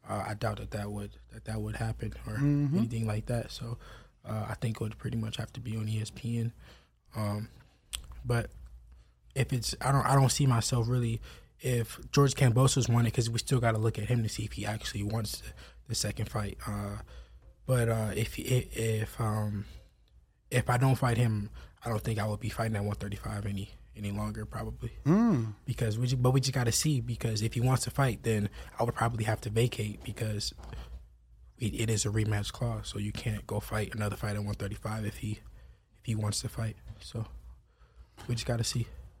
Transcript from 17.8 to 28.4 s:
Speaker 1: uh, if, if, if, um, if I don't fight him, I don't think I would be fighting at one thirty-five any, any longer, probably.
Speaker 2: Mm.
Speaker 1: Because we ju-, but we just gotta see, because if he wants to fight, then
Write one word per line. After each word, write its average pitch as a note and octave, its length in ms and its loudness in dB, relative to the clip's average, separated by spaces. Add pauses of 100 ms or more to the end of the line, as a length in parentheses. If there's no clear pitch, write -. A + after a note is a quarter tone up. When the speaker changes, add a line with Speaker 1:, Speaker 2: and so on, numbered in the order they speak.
Speaker 1:
uh, A2 260 2
if, - 220 -2
if, - 400 0
if, A2 420 -2
um, G#2+ 460 0 (840)
if - 200 2
I A#2+ 80 4
don't C3 180 6
fight A#2+ 220 2
him, A2 320 2 (340)
I A#2+ 60 -4
don't G#2+ 120 0
think A2 180 -2
I G#2 60 0
would G#2 140 -2
be A2 100 -4
fighting A2 280 -2
at G2+ 60 0
one G#2 120 -2
thirty-five G#2 500 -6
any, G2+ 240 -4 (280)
any G#2 140 -6
longer, G#2+ 340 -4
probably. A2 460 -6 (140)
Speaker 2:
Mm. D#3 480 6 (120)
Speaker 1:
Because A2+ 340 0
we B2 80 2
ju-, C3 80 2
but B2+ 160 6
we C3+ 80 6
just C3 140 0
gotta A#2+ 180 2
see, C#3+ 300 2
because A2+ 400 -2
if A2+ 120 0
he A#2+ 60 0
wants B2+ 240 4
to - 80 -4
fight, B2+ 320 2
then G#2 260 2 (300)